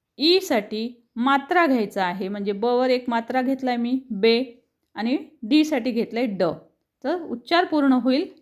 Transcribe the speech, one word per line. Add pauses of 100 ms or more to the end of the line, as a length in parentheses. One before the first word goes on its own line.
(180)
ईसाठी (200)
मात्रा
घ्यायचा
आहे,
म्हणजे
ब
वर
एक
मात्रा
घेतलाय
मी (100)
बे (320)
आणि (260)
डीसाठी
घेतलंय
ड, (640)
तर
उच्चार
पूर्ण
होईल (140)